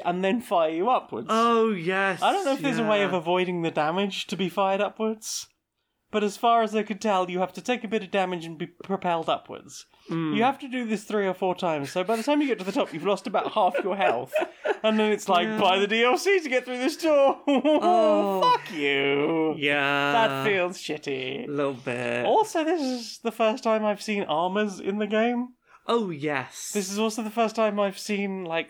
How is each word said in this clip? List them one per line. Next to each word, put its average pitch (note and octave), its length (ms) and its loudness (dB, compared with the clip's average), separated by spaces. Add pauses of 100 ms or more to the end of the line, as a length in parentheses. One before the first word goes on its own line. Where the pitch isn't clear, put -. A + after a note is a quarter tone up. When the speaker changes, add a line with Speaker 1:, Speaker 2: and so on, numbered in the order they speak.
Speaker 1:
and F3+ 200 0
then G#3 160 2
fire E3+ 300 2
you E3+ 200 0
upwards. A#2+ 400 -2
Speaker 2:
Oh, A3+ 400 4
yes, F#3+ 500 -2
Speaker 1:
I G#3 120 4
don't F#4+ 120 -2
know C4+ 100 0
if C#4 80 -4
there's B3+ 180 0
a A#3 40 0
way G#3 200 2
of F3+ 80 0
Speaker 2:
yeah. F#3 60 0
Speaker 1:
avoiding F3 440 0
the E3 80 0
damage F3 560 -2
to F#3+ 100 -6
be F3+ 120 -2
fired G3 320 0
upwards, A3 640 -4 (640)
but G#3 140 0
as G3+ 120 -2
far A#3 280 4
as G#3 100 -2
I G#3+ 80 2
could G#3 180 -6
tell, F#3 300 2
you F3 80 -4
have F#3 140 -2
to - 80 -14
take B3 240 -4
a A3 40 -8
bit G#3 140 -2
of F#3 80 -12
damage F3+ 340 -2
and E3 140 -12
be F3 80 -8
propelled F3 600 -4
upwards. - 580 -8 (240)
Speaker 2:
Mm. E3 260 -2
Speaker 1:
You G#3+ 60 2
have C4+ 160 2
to C#4 100 -14
do B3 160 -4
this G#3+ 200 -4
three G3+ 240 -2
or F#3 60 0
four F#3 200 -2
times, D#3 380 -4
so F3+ 100 -2
by G#3 140 0
the A3+ 80 -6
time D4 160 2
you D4 80 0
get A#3 100 -2
to F#3+ 60 -10
the F#3+ 80 -4
top, G#3 200 -2
you've D#3 140 -8
lost G3 220 -2
about F#3 240 -2
half F#3 320 2
your - 120 -2
health. - 420 0
Speaker 2:
<laughs> F4 60 0 (380)
Speaker 1:
And A3 160 4
then G#3+ 140 2
it's G#3 160 -2
like, F3+ 200 4
Speaker 2:
Yeah. G#3+ 120 -4
Speaker 1:
"Buy F#3+ 200 4
the G3+ 80 2
D A3+ 160 2
L B3 120 4
C F#4+ 240 2
to D#4 80 -4
get B3+ 160 0
through B3 140 -6
this C4+ 180 0
door." C#4 460 4
<laughs> - 40 -20
Speaker 2:
Oh. D4+ 960 4
Speaker 1:
Fuck B4 300 2
you. D3 840 2
Speaker 2:
Yeah. C#3+ 560 2
Speaker 1:
That C#3 340 2
feels F#3 320 0
shitty. C3+ 680 -6
Speaker 2:
A - 40 -10
little C#3+ 240 -2
bit. A#2+ 520 -4
Speaker 1:
Also, E4 380 2
this D#4+ 160 0
is B3+ 380 -6
the A3+ 140 -4
first A3 320 0
time A3 200 2
I've G#3 180 -2
seen G3+ 220 -2
armors F#3+ 560 -2
in G3 180 -2
the G#3+ 80 -2
game. A#3+ 440 0 (400)
Speaker 2:
Oh, A3+ 200 0
yes. C#3+ 640 -6
Speaker 1:
This G3 200 -4
is G3+ 60 -4
also A3 240 -2
the G#3+ 80 -6
first G#3+ 260 0
time G#3+ 240 2
I've G3 180 -2
seen, G3 460 -4
like, E3 260 -2